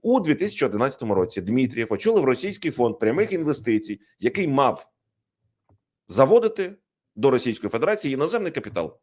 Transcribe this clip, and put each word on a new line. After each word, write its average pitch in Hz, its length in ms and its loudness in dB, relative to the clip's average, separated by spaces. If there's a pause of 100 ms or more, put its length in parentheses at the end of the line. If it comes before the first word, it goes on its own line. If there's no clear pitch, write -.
У 247 180 2
дві 156 160 2
тисячі 185 300 -2
одинадцятому 110 500 0
році 92 260 0
Дмитрієв 113 520 -2
очолив 208 320 2
Російський 156 460 -2
фонд 120 280 -2
прямих 185 340 0
інвестицій, 120 680 -2 (200)
який 156 280 -2
мав 135 400 0 (1200)
заводити 196 680 4 (400)
до 127 160 4
Російської 120 400 -2
Федерації 151 420 -2
іноземний 175 380 -4
капітал. 101 520 -8